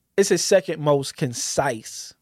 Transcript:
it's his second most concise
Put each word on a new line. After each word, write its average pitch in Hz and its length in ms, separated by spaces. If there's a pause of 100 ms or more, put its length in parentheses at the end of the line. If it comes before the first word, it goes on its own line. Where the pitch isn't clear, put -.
(180)
it's 196 120
his 180 140
second 175 380
most 143 340
concise - 1080